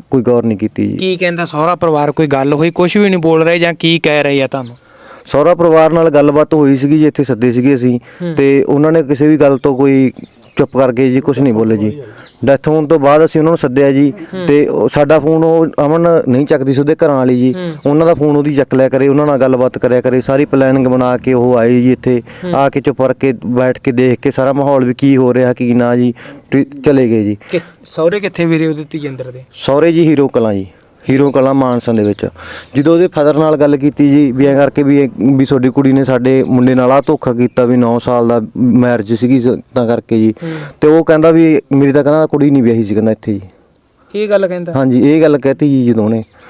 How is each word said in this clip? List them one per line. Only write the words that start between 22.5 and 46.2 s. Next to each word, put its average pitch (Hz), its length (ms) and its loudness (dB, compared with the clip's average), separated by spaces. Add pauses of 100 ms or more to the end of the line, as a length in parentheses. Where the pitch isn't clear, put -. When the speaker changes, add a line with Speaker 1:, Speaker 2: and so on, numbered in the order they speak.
Speaker 1:
ਆ 139 140 0
ਕੇ 139 120 -4
ਚੁੱਪ 131 220 -4
ਕਰਕੇ 131 320 -2 (120)
ਬੈਠ 123 320 -2
ਕੇ - 140 -4
ਦੇਖ 123 280 0
ਕੇ 139 100 -2
ਸਾਰਾ 131 220 -2
ਮਾਹੌਲ 135 320 0
ਵੀ 123 100 -2
ਕੀ 139 220 0
ਹੋ 127 180 2
ਰਿਹਾ 127 180 0
ਕੀ 120 220 -2
ਨਾ 120 220 0
ਜੀ, 123 180 0 (360)
ਤੇ 135 140 0
ਚਲੇ 135 440 0
ਗਏ 113 160 0
ਜੀ। 104 120 -4 (140)
Speaker 2:
ਕਿ-, 175 100 -4 (240)
ਸਹੁਰੇ 175 360 -4
ਕਿੱਥੇ 175 240 -6
ਵੀਰੇ 160 220 0
ਉਹਦੇ 156 240 -6
ਤਜਿੰਦਰ 135 400 -12
ਦੇ? 127 140 -20 (100)
Speaker 1:
ਸਹੁਰੇ 147 380 0
ਜੀ 165 160 2
ਹੀਰੋ 143 200 2
ਕਲਾਂ 113 260 -2
ਜੀ, 95 120 -6 (440)
ਹੀਰੋ 135 200 2
ਕਲਾਂ 135 240 0
ਮਾਨਸਾ 123 380 -2
ਦੇ 110 120 0
ਵਿੱਚ। 104 240 -4 (460)
ਜਦੋਂ 147 200 2
ਉਹਦੇ 175 140 2
ਫਾਦਰ 151 280 0
ਨਾਲ 156 200 0
ਗੱਲ 147 200 2
ਕੀਤੀ 143 340 0
ਜੀ 143 220 2
ਵੀ 131 140 0
ਐਂ 139 100 2
ਕਰਕੇ 139 260 0
ਵੀ 143 160 2
ਇਹ, 139 100 0 (280)
ਵੀ 131 80 2
ਤੁਹਾਡੀ 131 240 0
ਕੁੜੀ 135 240 0
ਨੇ 135 120 2
ਸਾਡੇ 131 400 0
ਮੁੰਡੇ 127 300 2
ਨਾਲ 127 180 2
ਆਹ 139 140 2
ਧੋਖਾ 139 260 -2
ਕੀਤਾ, 123 320 0
ਵੀ 123 120 0
ਨੌ 120 220 0
ਸਾਲ 120 300 -2
ਦਾ 117 140 0 (140)
ਮੈਰਿਜ 120 560 0
ਸੀਗੀ 123 280 0
ਸ-, 117 220 -2 (120)
ਤਾਂ 120 120 -2
ਕਰਕੇ 117 320 -2
ਜੀ। 110 240 2
Speaker 2:
ਹੂੰ। 165 100 -10 (280)
Speaker 1:
ਤੇ 151 80 4
ਉਹ 160 160 4
ਕਹਿੰਦਾ 160 260 2
ਵੀ 160 300 2 (120)
ਮੇਰੀ 139 200 2
ਤਾਂ 143 100 2
ਕਹਿੰਦਾ 151 240 0
ਕੁੜੀ 147 240 0
ਨਹੀਂ 139 120 2
ਵਿਆਹੀ 117 220 0
ਸੀ, 101 100 -6
ਕਹਿੰਦਾ 107 180 0
ਇੱਥੇ 107 200 -6
ਜੀ। 98 80 -6 (760)
Speaker 2:
ਇਹ 208 140 -4
ਗੱਲ 196 200 0
ਕਹਿੰਦਾ? 175 280 -8
Speaker 1:
ਹਾਂਜੀ, 131 360 2
ਇਹ 156 100 2
ਗੱਲ 151 160 2
ਕਹਿਤੀ 135 300 -2
ਜੀ 131 180 0
ਜਦੋਂ 113 180 0
ਉਹਨੇ। 110 180 -2 (280)